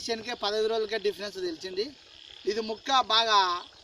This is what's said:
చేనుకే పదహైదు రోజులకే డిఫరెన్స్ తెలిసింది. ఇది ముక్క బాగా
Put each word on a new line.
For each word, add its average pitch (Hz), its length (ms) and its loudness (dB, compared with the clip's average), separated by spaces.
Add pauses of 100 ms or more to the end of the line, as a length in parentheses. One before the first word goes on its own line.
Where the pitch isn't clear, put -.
చేనుకే 226 360 -4
పదహైదు 214 300 0
రోజులకే 220 340 -2
డిఫరెన్స్ 196 400 -4
తెలిసింది. 185 380 -6 (680)
ఇది 214 180 -2
ముక్క 220 200 -8 (260)
బాగా 220 240 6 (460)